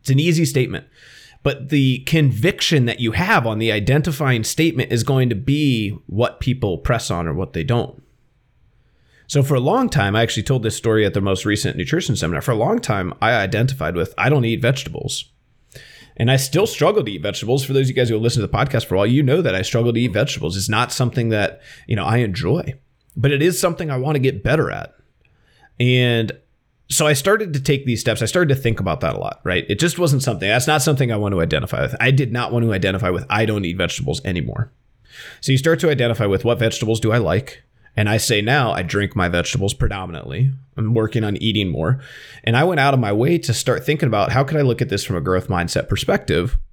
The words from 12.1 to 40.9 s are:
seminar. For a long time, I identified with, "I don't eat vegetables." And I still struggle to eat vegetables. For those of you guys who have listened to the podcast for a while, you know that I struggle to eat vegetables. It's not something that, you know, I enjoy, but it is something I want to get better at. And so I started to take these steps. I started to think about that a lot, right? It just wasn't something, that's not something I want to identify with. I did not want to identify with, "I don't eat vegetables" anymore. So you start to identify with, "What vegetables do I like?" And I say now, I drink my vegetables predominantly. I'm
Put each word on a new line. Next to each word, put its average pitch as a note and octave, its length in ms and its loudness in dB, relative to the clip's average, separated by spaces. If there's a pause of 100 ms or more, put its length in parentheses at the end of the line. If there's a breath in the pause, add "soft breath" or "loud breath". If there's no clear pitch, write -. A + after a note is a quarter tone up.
seminar. D#2+ 240 -2
For - 120 -2
a A2+ 40 0
long D#3 220 0
time, G2 420 -2
I A2 120 2
identified G2+ 640 0
with, E2+ 220 -4
"I A#2+ 140 0
don't C3 160 2
eat A#2 160 -2
vegetables." - 640 -4 (880 loud breath)
And A#2+ 140 2
I C3+ 60 4
still D#3 300 2
struggle G3 380 2
to G#2+ 80 -4
eat F2 80 -6
vegetables. G#2 420 -2
For C3+ 120 -4
those C3+ 100 4
of C3 60 2
you B2+ 40 -4
guys B2 140 2
who A2+ 60 0
have G#2+ 80 0
listened A#2 200 2
to G2 40 -2
the - 100 -2
podcast A#2 300 0
for - 80 -4
a - 20 4
while, G2+ 100 4
you B2+ 160 4
know C#3+ 200 2
that A2+ 120 0
I F#2+ 60 0
struggle A#2 320 0
to A#2 80 0
eat A#2+ 140 -2
vegetables. G2 420 -2
It's G2+ 140 -4
not A#2 220 0
something A#2+ 360 0
that, G#2+ 320 0 (260 loud breath)
you - 80 -2
know, G2 120 -2
I A2 120 2
enjoy, G#2 540 -2 (460)
but C3 120 2
it C#3 120 0
is F3 180 2
something E3+ 300 -2
I C3 80 -2
want D3 160 0
to D3 40 2
get B2+ 240 0
better B2 280 2
at. G1+ 240 -10 (840 soft breath)
And B2 540 2 (560)
so - 180 0
I D3+ 60 4
started G3 400 0
to C#3 80 -2
take C#3 240 0
these A#2 160 0
steps. A2 220 -2
I - 20 0
started D#3 300 2
to C3 40 -4
think A2+ 220 -2
about E2+ 220 -2
that D#2 120 -2
a G1+ 40 -6
lot, G1+ 260 -8
right? F2+ 240 -2
It G2 100 -2
just E3+ 200 0
wasn't C#3+ 240 2
something, F#2+ 260 -2
that's B2 180 2
not D#3 140 2
something C3 320 0
I G#2+ 40 -2
want G#2 180 -2
to E2+ 80 2
identify D#2 400 -2
with. - 180 -2
I B2 120 4
did C3 200 2
not A#2+ 180 -4
want A#2 140 0
to A2+ 80 2
identify F#2+ 380 0
with, F2 180 -2
"I A2 160 0
don't G#2 220 -2
eat E2+ 100 -4
vegetables" E2+ 480 -4
anymore. F2 480 -4 (680 loud breath)
So C#3 100 0
you C3 60 4
start E3 220 2
to E3 100 2
identify A#2 340 0
with, G2 220 0
"What A#2 120 2
vegetables A2 400 0
do A2 140 0
I A#2+ 60 2
like?" - 460 -2 (320 soft breath)
And G#2 120 2
I G#2+ 80 2
say G#2+ 240 2
now, A#2 320 2
I - 100 -2
drink G2 340 -2
my F2+ 120 2
vegetables F2 460 -2
predominantly. F#2+ 800 -2 (240)
I'm A#2 180 0